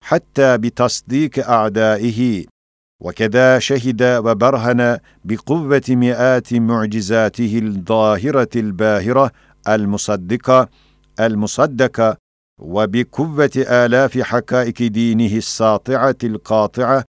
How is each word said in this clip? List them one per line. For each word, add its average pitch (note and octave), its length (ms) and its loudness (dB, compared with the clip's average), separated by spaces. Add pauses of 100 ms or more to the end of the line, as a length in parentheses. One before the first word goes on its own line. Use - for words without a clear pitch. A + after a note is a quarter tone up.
حتى C3+ 540 0
بتصديق B2 920 -4
أعدائه. A2 960 0 (560)
وكذا A2+ 580 2
شهد B2 440 -2
وبرهن A#2+ 960 2 (260)
بقوة C3+ 640 -2
مئات B2 640 0
معجزاته A2+ 1080 0
الظاهرة A2 920 0
الباهرة G#2+ 760 0 (360)
المصدقة، G#2+ 1040 0 (500)
المصدقة، A2+ 960 0 (420)
وبقوة A#2+ 1000 -2
آلاف B2 640 2
حقائق A#2+ 640 -2
دينه A2+ 540 0
الساطعة A2+ 880 0
القاطعة A#2 800 -2 (160)